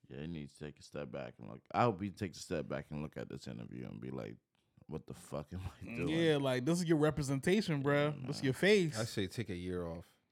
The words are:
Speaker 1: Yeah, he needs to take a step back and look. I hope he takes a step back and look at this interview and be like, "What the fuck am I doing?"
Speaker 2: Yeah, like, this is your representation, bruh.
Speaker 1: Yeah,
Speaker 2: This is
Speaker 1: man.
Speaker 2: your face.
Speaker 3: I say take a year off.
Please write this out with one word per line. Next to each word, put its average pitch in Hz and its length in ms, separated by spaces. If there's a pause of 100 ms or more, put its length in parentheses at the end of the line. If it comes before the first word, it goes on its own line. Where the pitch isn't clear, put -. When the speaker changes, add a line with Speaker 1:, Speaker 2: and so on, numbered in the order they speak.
Speaker 1:
Yeah, 67 140
he 78 60
needs 76 280
to 76 80
take 73 140
a - 40
step 71 300
back 64 260
and 57 120
look. 64 100 (120)
I 101 100
hope 107 180
he 101 100
takes 87 280
a - 40
step 78 260
back 71 220
and 76 120
look - 140
at 62 120
this - 180
interview 58 440
and 52 100
be 62 100
like, 57 260 (500)
"What 76 200
the 67 80
fuck - 380
am 90 80 (220)
I 117 140
doing?" - 120
Speaker 2:
Yeah, 160 300
like, 127 260
this 165 140
is 180 100
your 165 100
representation, 151 840
bruh. 147 360
Speaker 1:
Yeah, 131 80
Speaker 2:
This - 100
is - 60
Speaker 1:
man. - 20
Speaker 2:
your 131 100
face. 175 440
Speaker 3:
I 113 60
say 104 220
take 104 240
a 92 60
year 90 300
off. 85 200 (260)